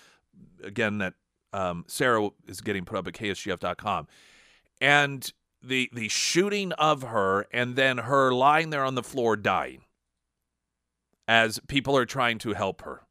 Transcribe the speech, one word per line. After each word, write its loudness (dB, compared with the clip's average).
again, -2
that, -4
um, -4
Sarah 2
is -14
getting -4
put -8
up -4
at -12
K -6
S -4
G -8
F -4
dot -4
com. -4
And 2
the, -2
the -8
shooting 0
of 2
her 2
and -2
then 2
her 2
lying 4
there -2
on -2
the -2
floor 0
dying 0
as 4
people 0
are 4
trying 0
to -4
help -4
her. -14